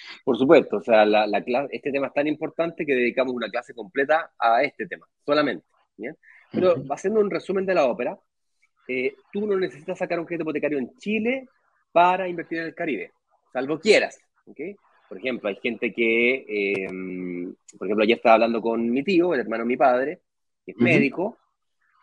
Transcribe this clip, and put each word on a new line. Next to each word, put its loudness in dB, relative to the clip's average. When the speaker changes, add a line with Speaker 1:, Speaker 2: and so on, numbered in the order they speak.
Speaker 1:
Por 0
supuesto, 6
o -2
sea, 6
la, 4
la -2
cla-, -2
este -6
tema -2
es -10
tan 0
importante -4
que 0
dedicamos 0
una -6
clase -8
completa -2
a 2
este -6
tema, -14
solamente, 0
¿bien? -12
Pero 2
Speaker 2:
Ujú. -4
Speaker 1:
haciendo -2
un 2
resumen -4
de -2
la 2
ópera, -2
eh, -4
tú -4
no 0
necesitas -6
sacar -4
un -8
crédito -8
hipotecario -2
en -10
Chile -4
para 4
invertir -8
en -8
el -12
Caribe, -6
salvo -4
quieras, 2
¿ok? -20
Por -16
ejemplo, -4
hay -6
gente -4
que, 0
eh, -2
por -8
ejemplo, 2
ayer 2
estaba 6
hablando 2
con -2
mi -2
tío, 2
el 0
hermano -4
de -2
mi -2
padre, 2
que -16
es -18
Speaker 2:
Ujú. 2
Speaker 1:
médico, 2